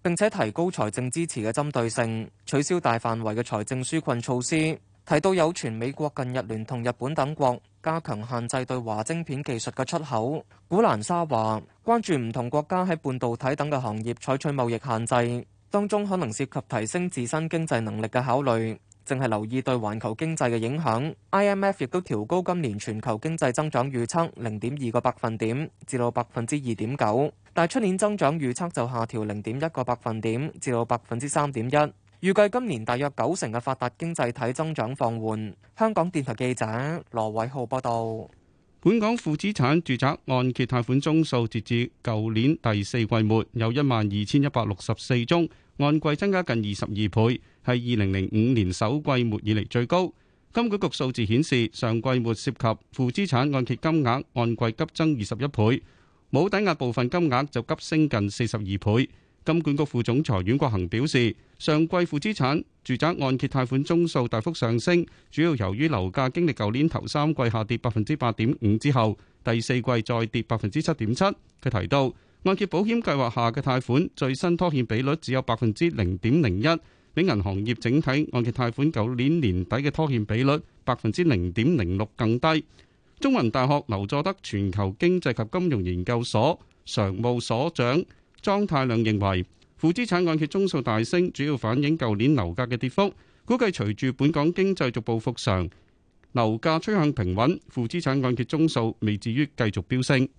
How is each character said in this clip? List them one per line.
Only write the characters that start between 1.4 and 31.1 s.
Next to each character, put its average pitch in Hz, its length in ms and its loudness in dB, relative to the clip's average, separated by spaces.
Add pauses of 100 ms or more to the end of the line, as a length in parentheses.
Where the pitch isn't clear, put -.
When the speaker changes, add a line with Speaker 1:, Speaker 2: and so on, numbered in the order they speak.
Speaker 1:
嘅 107 100 0
針 147 200 -2
對 117 180 0
性， 113 400 -2 (160)
取 143 160 0
消 175 180 0
大 117 180 2
範 113 220 -2
圍 110 160 -2
嘅 120 60 -2
財 110 220 -4
政 127 200 -4
紓 160 160 -2
困 135 220 -2
措 123 200 -2
施。 156 380 -2 (260)
提 156 140 2
到 190 140 2
有 170 200 2
傳 123 180 -6
美 117 200 -4
國 147 240 -4
近 123 180 -4
日 127 100 -2
聯 110 220 -6
同 120 180 -6
日 123 140 0
本 139 180 -4
等 147 180 0
國 131 260 0 (220)
加 160 200 -2
強 110 260 -6
限 120 200 -4
制 131 180 -2
對 127 120 -4
華 113 260 -4
晶 165 200 -4
片 143 200 -6
技 139 100 -4
術 117 180 -6
嘅 131 120 -4
出 170 160 -4
口， 131 460 -2 (220)
古 190 140 2
蘭 131 200 4
沙 170 240 0
話 110 360 0 (220)
關 233 160 2
注 190 160 0
唔 117 160 -2
同 120 180 -4
國 147 200 0
家 185 160 0
喺 175 120 0
半 131 200 -4
導 117 180 -2
體 135 200 -2
等 147 160 -2
嘅 139 80 0
行 110 240 -4
業 117 100 -4
採 135 240 -2
取 151 120 -4
貿 131 200 0
易 117 80 -2
限 117 280 -2
制， 120 400 0 (240)
當 208 180 0
中 208 180 0
可 196 120 -2
能 135 140 -2
涉 135 140 -4
及 131 140 -8 (100)
提 110 160 -2
升 180 240 -4
自 120 160 -4
身 156 240 -2
經 165 160 -2
濟 120 160 0
能 107 200 -4
力 113 60 4
嘅 123 140 0
考 131 220 2
慮， 113 340 0 (280)
正 131 120 -2
係 131 120 0
留 107 160 0
意 127 160 -2
對 131 140 0
環 110 220 -2
球 110 180 -4
經 160 200 -4
濟 131 160 2
嘅 117 60 0
影 120 200 -2
響。 139 380 0 (140)
I 202 180 2
M 196 160 0
F 196 220 0
亦 - 20 -12
都 185 140 -2
調 110 240 -4
高 180 160 0
今 180 200 -2
年 107 160 -4
全 107 240 -6
球 110 200 -2
經 160 160 -4
濟 131 160 2
增 156 180 0
長 131 180 0
預 123 140 -2
測 165 320 -2
零 107 240 -6
點 123 180 -4
二 123 140 -4
個 120 80 2
百 123 180 0
分 113 200 -4
點， 120 320 -2 (160)
至 135 120 -6
到 120 140 0
百 120 200 -2
分 117 140 -6
之 147 120 -4
二 123 180 -4
點 120 220 -6
九， 120 340 0 (220)
但 170 120 2
出 262 140 -2
年 190 180 0
增 208 200 0
長 156 200 0
預 135 140 -2
測 170 200 -6
就 120 140 -2
下 117 200 -2
調 113 180 -6
零 104 180 -4
點 110 140 -6
一 156 140 -4
個 131 160 -4
百 123 100 -2
分 110 240 -6
點， 113 400 -2
至 127 140 -4
到 117 100 0
百 120 220 -2
分 117 120 -6